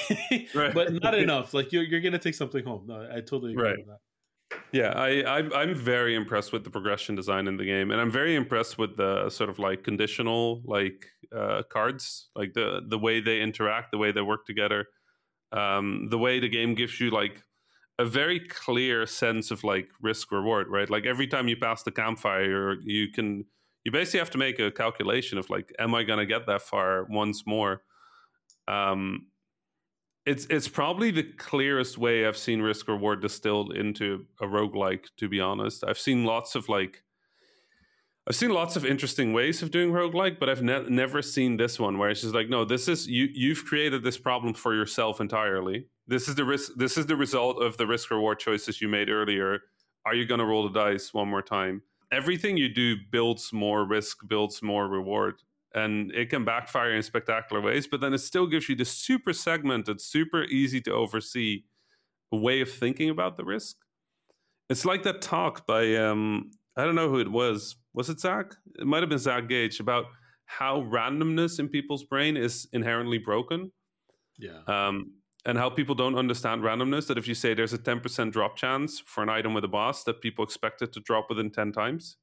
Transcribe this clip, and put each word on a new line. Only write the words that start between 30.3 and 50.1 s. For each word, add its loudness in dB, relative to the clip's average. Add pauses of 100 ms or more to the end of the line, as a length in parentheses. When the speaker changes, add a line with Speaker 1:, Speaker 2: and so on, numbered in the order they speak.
Speaker 2:
it's 0
probably 0
the 2
clearest -2
way 4
I've 2
seen 0
risk 0
reward 0
distilled 0
into -2 (140)
a -2
roguelike, 0 (100)
to -4
be 0
honest. -2
I've 0
seen 2
lots 0
of, -4
like, 0 (1300)
I've 0
seen 2
lots 2
of 0
interesting 2
ways 2
of -4
doing 4
roguelike, 2
but 2
I've 0
ne-, 2
never 2
seen 2
this 2
one 2
where 4
it's -2
just -2
like, 0
"No, 2
this 0
is, 0
you, 2
you've 0
created 0
this -2
problem 0
for -2
yourself 0
entirely. -2 (200)
This 0
is -2
the 0
risk, 0
this 0
is 0
the 2
result 0
of 0
the 0
risk -2
reward 2
choices -2
you 0
made 2
earlier. 0 (440)
Are 0